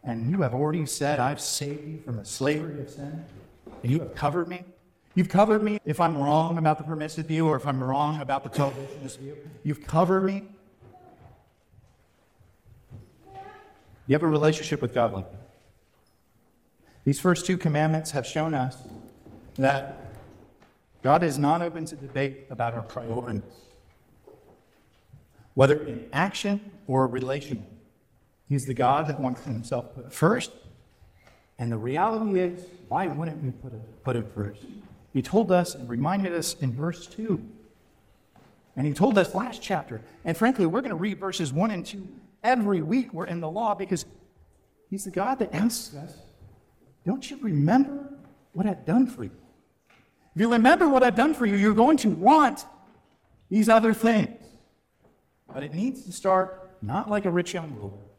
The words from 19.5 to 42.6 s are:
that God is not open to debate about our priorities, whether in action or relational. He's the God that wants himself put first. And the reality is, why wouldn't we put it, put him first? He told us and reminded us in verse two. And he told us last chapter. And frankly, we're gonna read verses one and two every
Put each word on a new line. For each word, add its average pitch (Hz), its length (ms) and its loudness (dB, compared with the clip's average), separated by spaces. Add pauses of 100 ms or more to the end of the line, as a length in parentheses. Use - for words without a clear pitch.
that - 640 -2 (840)
God 151 200 4
is 147 160 0
not 151 240 2
open 165 220 -6
to 160 100 -12
debate 135 560 -6
about 117 240 -4
our 113 80 -8
priorities, 117 600 -6 (2000)
whether 135 260 6
in 123 320 -8
action 202 600 -2 (160)
or 131 180 4
relational. 127 560 -4 (840)
He's 139 180 0
the 131 80 -4
God 139 320 2
that 143 140 -6
wants 127 240 -4
himself 120 500 -6
put - 180 -16
first. 220 380 2 (1040)
And 120 140 -4
the 113 80 -2
reality 190 600 0
is, 180 260 -2 (220)
why 175 180 0
wouldn't 156 380 -6
we 127 80 -4
put 127 200 -14
it, 110 300 -16
put 123 140 -2
him 113 180 -4
first? 101 300 -8 (480)
He 131 100 0
told 190 300 2
us 175 240 2
and 123 120 -12
reminded 170 460 -2
us 160 200 -4
in 131 180 -4
verse 160 340 -6
two. 220 340 -4 (1300)
And 135 100 -2
he 147 80 0
told 208 240 2
us 185 160 2
last 233 300 -4
chapter. 135 380 -6 (240)
And 165 120 -2
frankly, 226 300 2
we're 190 140 0
gonna 226 160 -6
read 185 240 -4
verses 175 320 -4
one 190 180 0
and 180 160 -6
two 190 220 -14 (340)
every 202 400 2